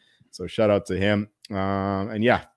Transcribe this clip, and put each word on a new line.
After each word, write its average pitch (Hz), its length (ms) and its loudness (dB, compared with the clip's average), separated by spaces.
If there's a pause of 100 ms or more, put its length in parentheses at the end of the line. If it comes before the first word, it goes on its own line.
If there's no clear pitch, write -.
(320)
So 90 160 -12
shout 107 240 2
out 101 160 2
to 92 100 -2
him. 104 320 2 (220)
Um, 98 580 -2
and 110 140 -4
yeah, 117 220 2 (120)